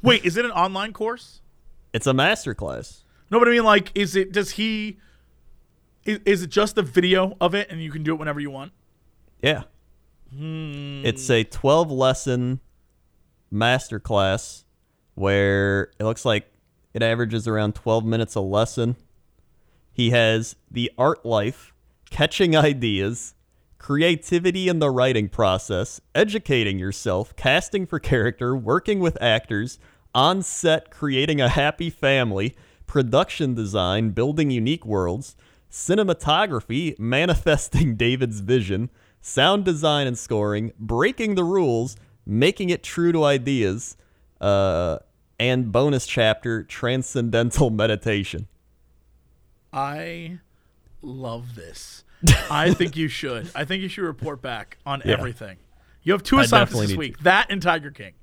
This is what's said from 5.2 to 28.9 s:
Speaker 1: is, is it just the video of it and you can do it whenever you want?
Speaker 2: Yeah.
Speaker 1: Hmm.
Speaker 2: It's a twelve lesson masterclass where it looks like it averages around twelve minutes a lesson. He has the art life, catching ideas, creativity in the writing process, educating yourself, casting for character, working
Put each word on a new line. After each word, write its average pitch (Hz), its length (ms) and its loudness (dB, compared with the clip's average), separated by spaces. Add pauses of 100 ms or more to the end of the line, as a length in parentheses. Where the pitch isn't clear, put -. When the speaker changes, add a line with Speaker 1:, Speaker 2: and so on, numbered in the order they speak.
Speaker 1:
is, 214 200 -2
is 196 180 2
it 160 60 -8
just 208 260 0
the 214 80 0
video 185 580 2
of 175 140 2
it 202 160 -2
and 165 100 -10
you 160 100 -10
can 156 120 -8
do 151 100 0
it 156 60 -4
whenever 151 200 -6
you 143 120 -6
want? 135 220 -14 (680)
Speaker 2:
Yeah. 147 220 0 (720)
Speaker 1:
Hmm. 143 720 -10
Speaker 2:
It's 131 240 -2
a 117 140 4
twelve 156 480 2
lesson 131 680 0 (920)
masterclass 107 1120 -2 (520)
where 98 840 2
it 107 40 -4
looks 110 220 -4
like 107 260 0 (420)
it 117 100 -2
averages 113 440 -2
around 107 280 0
twelve 113 300 0
minutes 113 300 -2
a 104 60 -2
lesson. 113 540 0 (960)
He 117 200 2
has 113 440 2 (140)
the 120 280 -4
art 139 280 0
life, 113 480 -2 (360)
catching 160 460 2
ideas, 120 800 0 (440)
creativity 175 920 0
in 170 100 0
the 147 100 2
writing 123 380 2
process, 98 720 -2 (160)
educating 143 640 0
yourself, 98 560 -4
casting 180 500 -2
for 165 140 -6
character, 120 560 0
working 156 460 0